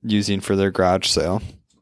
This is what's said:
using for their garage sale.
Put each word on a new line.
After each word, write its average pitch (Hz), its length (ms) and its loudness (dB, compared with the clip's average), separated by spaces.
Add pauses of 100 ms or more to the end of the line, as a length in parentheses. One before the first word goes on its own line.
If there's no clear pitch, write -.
using 101 380 0
for 98 160 0
their 98 140 2
garage 92 360 2
sale. 87 360 -2 (400)